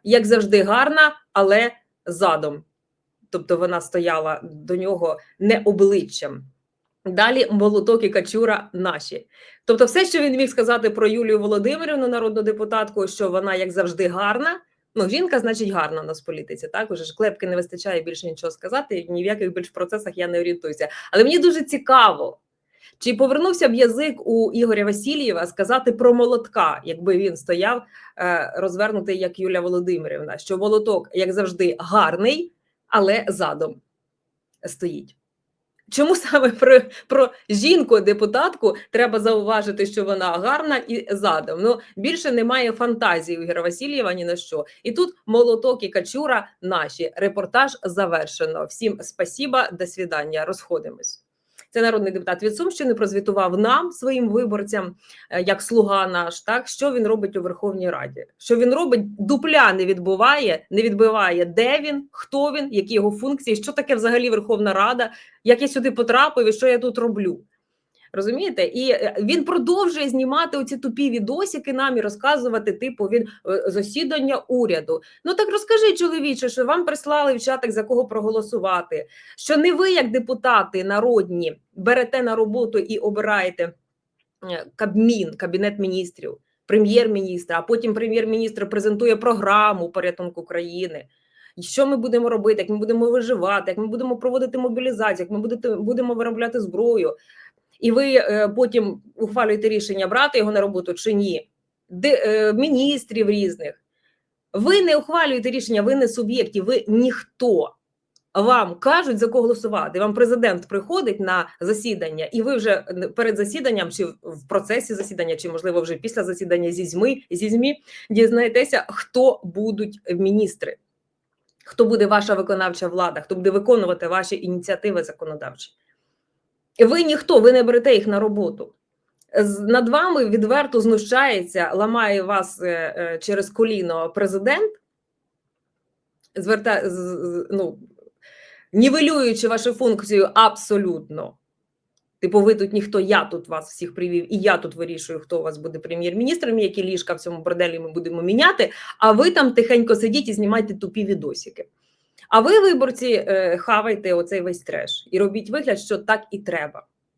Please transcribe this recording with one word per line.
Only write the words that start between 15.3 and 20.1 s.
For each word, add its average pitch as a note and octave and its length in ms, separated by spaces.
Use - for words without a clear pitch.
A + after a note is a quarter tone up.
значить, A3 320
гарна D#3+ 300
у D#3 40
нас D#3 180
в - 20
політиці, D#3 440
так? G#3+ 220
Уже E3+ 140
ж D#3+ 100
клепки G3+ 320
не F3+ 100
вистачає F3+ 440
більше E3 260
нічого E3 240
сказати, F#3+ 580
ні F3 140
в F3+ 40
яких G3+ 260
більш F3+ 180
процесах F#3 480